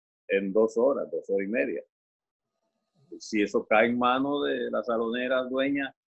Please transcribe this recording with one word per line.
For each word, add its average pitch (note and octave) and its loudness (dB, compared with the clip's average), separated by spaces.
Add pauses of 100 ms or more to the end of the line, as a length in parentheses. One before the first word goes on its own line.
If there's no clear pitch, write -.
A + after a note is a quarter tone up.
(280)
en G2 0
dos A2 4
horas, A2+ 2
dos - -6
horas G2 0
y - -8
media. A2+ -2 (1400)
Si - -2
eso G#2+ 0
cae A2 4
en A#2+ 0
manos C3+ 0
de C3 -4
la A2+ -2
salonera A#2+ -2
dueña, C3+ -2 (200)